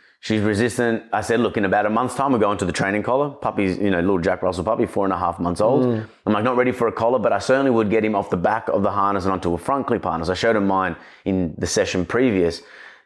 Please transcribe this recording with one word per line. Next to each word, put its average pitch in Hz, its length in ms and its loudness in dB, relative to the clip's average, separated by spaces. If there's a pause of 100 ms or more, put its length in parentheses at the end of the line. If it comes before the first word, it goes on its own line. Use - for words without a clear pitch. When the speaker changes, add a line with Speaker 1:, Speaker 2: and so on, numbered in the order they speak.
(200)
Speaker 1:
she's 107 220 0
resistant. 113 640 0 (100)
I 104 80 0
said, 117 180 0
"Look, 107 160 0
in 104 100 0
about 101 200 2
a 104 60 0
month's 120 240 -2
time, 139 160 0
we're 120 80 2
going 101 180 2
to 98 80 -2
the 87 60 -2
training 104 320 -2
collar." 139 260 0
Puppy's, 107 480 -2
you 98 140 0
know, 90 80 2
little 92 180 2
Jack 90 240 0
Russell 92 220 -2
puppy, 107 240 0
four 98 180 -2
and 95 80 0
a 87 40 -2
half 87 220 -2
months 87 220 -2
old. 127 240 4
Speaker 2:
Mm. 113 180 -2 (220)
Speaker 1:
I'm 110 80 2
like, 104 100 0
"Not 123 140 0
ready 127 140 2
for 120 160 0
a 107 40 0
collar, 117 280 0
but 110 120 0
I 101 60 0
certainly 135 320 2
would 113 220 2
get 110 120 2
him 107 120 0
off 101 160 -2
the 95 60 0
back 107 320 0
of 101 120 0
the 98 80 2
harness 98 360 0
and 95 80 0
onto 90 200 -2
a 87 60 -2
front 135 260 -2
clip 113 180 -2
harness." 82 260 -4
I 92 40 2
showed 113 220 2
him 101 100 2
mine 95 300 0 (300)
in 92 340 0
the 90 80 -2
session 92 380 0
previous. 95 580 0 (420)